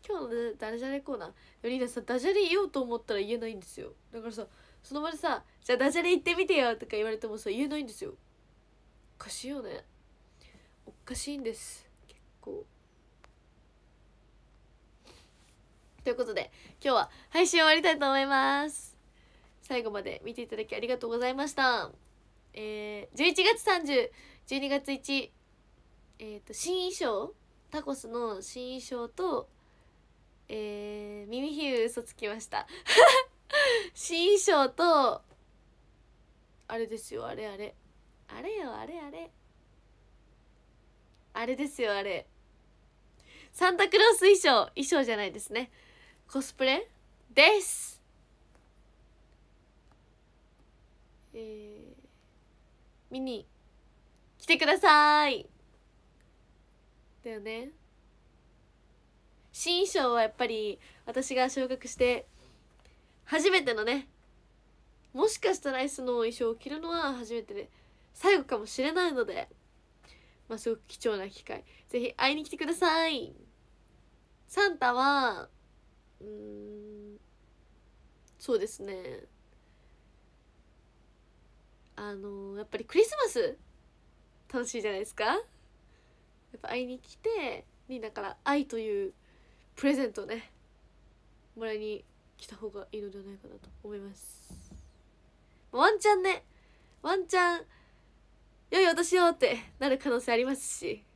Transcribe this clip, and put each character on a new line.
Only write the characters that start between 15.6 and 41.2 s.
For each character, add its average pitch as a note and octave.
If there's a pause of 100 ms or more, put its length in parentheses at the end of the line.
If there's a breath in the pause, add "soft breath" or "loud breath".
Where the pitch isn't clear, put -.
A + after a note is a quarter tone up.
と B3+
い A#3
う -
こ B3
と G#3+
で、 F3+ (320 loud breath)
今 C4+
日 -
は - (200 loud breath)
配 E4+
信 E4+
終 -
わ D#4
り D#4+
た D#4+
い D#4
と C#4+
思 C4+
い C4+
ま C#4
す。 - (640 soft breath)
最 B3
後 A3
ま G3+
で -
見 A3+
て B3
い A#3
た A3
だ G#3+
き -
あ G#3+
り A#3
が B3
と A#3+
う A3+
ご A#3
ざ B3
い B3+
ま C#4
し C#4+
た。 A#3+ (640)
え G#3+
ー、 -
十 D4
一 F4+
月 A4+
三 F4
十、 C4 (380 loud breath)
十 C4+
二 C#4
月 C#4
一、 C#4 (840)
え G#3+
ー -
と、 -
新 F4+
衣 -
装、 A#3+ (340)
タ D4
コ C#4
ス B3
の A3+
新 B3+
衣 A#3+
装 A#3
と、 F4+ (1000 soft breath)
え G#3
ー、 G3+
耳 C#4
ひ D4
ゅ A#3
嘘 A#3
つ -
き A3
ま G#3+
し -
た。 - (640 loud breath)
<laughs> A#4+
新 F4
衣 F#4+
装 D4
と、 D4+ (1400)
あ A3+
れ A3+
で A3
す -
よ、 A#3
あ -
れ G#3+
あ G3+
れ。 G#3 (500)
あ -
れ G#4
よ、 C4+
あ A3
れ E4+
あ D4
れ。 D#4+ (2000)